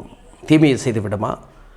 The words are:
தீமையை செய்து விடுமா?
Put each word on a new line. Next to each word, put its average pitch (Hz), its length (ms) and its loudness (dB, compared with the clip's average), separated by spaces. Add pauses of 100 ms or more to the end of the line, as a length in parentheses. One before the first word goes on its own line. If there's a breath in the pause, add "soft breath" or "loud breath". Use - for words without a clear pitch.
(460)
தீமையை 156 320 4
செய்து 110 240 -4
விடுமா? 104 300 -6 (460 soft breath)